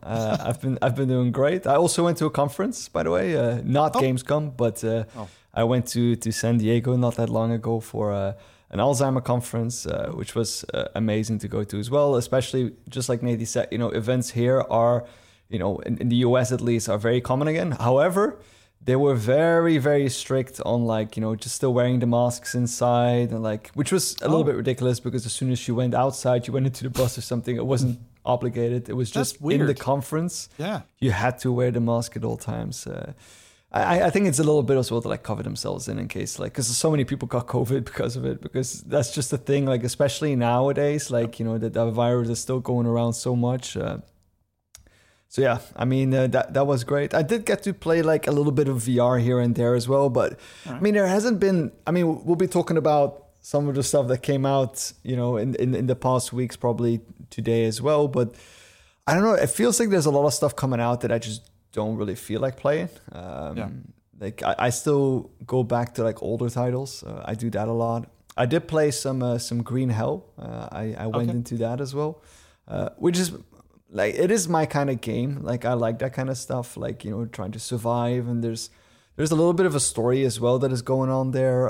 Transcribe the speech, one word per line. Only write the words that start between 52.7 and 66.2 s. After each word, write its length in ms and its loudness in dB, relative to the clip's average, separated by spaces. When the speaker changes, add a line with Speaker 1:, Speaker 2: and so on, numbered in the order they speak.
Speaker 1:
about 480 2
some 280 0
of 60 -2
the 80 0
stuff 240 2
that 160 0
came 220 0
out, 460 0
you 120 -4
know, 220 0
in, 180 0
in, 200 0
in 100 0
the 100 2
past 380 -2
weeks, 220 -4
probably 460 0
today 360 0
as 160 -2
well, 260 2
but 260 0
I 80 2
don't 100 4
know, 100 4
it 180 4
feels 280 2
like 100 2
there's 180 4
a 40 4
lot 140 4
of 80 4
stuff 220 0
coming 240 0
out 220 0
that 100 -2
I 80 0
just 280 -10
don't 260 -4
really 180 -4
feel 260 -6
like 160 -2
playing. 320 0
Um, 460 -10
Speaker 2:
Yeah. 120 -6
Speaker 1:
like, 240 -10
I, 120 0
I 40 2
still 580 0
go 180 0
back 320 -2
to, 80 -2
like, 180 -2